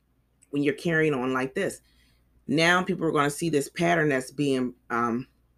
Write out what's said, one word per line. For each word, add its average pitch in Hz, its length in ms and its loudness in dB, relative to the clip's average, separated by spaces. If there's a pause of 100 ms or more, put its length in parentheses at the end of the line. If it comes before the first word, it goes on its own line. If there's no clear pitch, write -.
(520)
when 143 120 -2
you're 143 100 2
carrying 156 400 0
on 131 200 -2
like 131 200 -2
this. 156 280 -4 (640)
Now 165 340 4
people 180 240 -2
are 160 60 0
gonna 147 180 2
see 160 200 -4
this 143 200 0
pattern 170 380 2
that's 131 240 -2
being, 131 420 -2 (160)
um, 117 380 -2 (300)